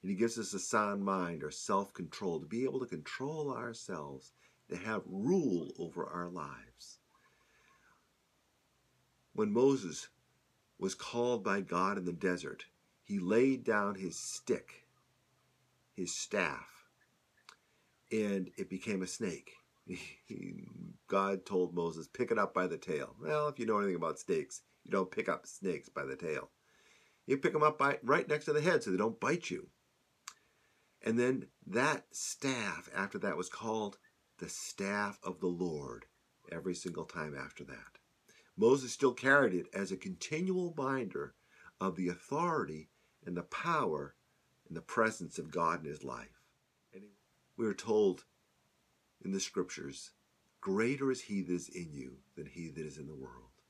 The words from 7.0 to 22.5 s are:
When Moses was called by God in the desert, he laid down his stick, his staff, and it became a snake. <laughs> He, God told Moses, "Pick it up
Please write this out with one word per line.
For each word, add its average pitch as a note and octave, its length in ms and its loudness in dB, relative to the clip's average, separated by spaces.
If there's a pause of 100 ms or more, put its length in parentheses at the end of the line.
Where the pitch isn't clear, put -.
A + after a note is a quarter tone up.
When G#2+ 180 2
Moses A#2 560 4 (680)
was F#2+ 180 -2
called A#2+ 480 0
by G2 160 2
God F#2+ 380 2
in F2+ 80 -2
the F2+ 80 -2
desert, F2+ 540 -2 (360)
he G2+ 160 -2
laid A#2 460 4
down G#2 300 2
his F#2 220 -6
stick, - 680 -4 (1040)
his F2+ 240 -4
staff, D2+ 720 -2 (1200)
and G2+ 460 2
it F#2+ 140 -4
became F#2+ 320 -2
a F#2 60 -2
snake. - 480 -6 (300)
<laughs> - 120 -8 (280)
He, - 440 -10 (380)
God G2 380 2
told F2+ 300 2
Moses, E2 320 -2
"Pick - 240 0
it A2 60 4
up F2 160 2